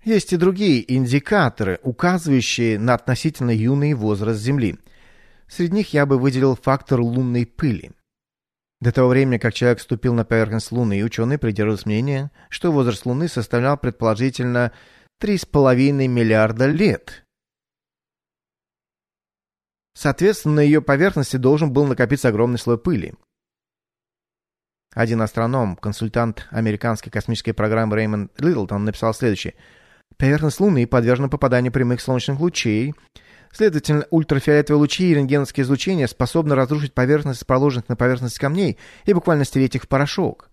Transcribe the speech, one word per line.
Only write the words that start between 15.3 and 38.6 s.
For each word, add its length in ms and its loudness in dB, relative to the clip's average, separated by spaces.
с 80 -6
половиной 640 2
миллиарда 600 2
лет. 580 -2
Соответственно, 600 0
на 60 4
её 200 6
поверхности 580 0
должен 340 2
был 140 2
накопиться 420 0
огромный 320 0
слой 180 0
пыли. 360 -4
Один 280 -2
астроном, 520 -2
консультант 760 -4
американской 580 -4
космической 400 -4
программы 460 0
Рэймонд 440 -4
Литлтон 440 0
написал 280 -2
следующее: 420 -4
«Поверхность 420 0
Луны 260 2
подвержена 420 2
попаданию 440 0
прямых 280 0
солнечных 380 -4
лучей. 560 -2
Следовательно, 600 0
ультрафиолетовые 680 2
лучи 320 2
и 40 4
рентгеновское 500 0
излучение 420 0
способны 480 -2
разрушить 400 -2
поверхность 500 0
проложенных 440 0
на 80 -4
поверхности 420 -2
камней 400 -2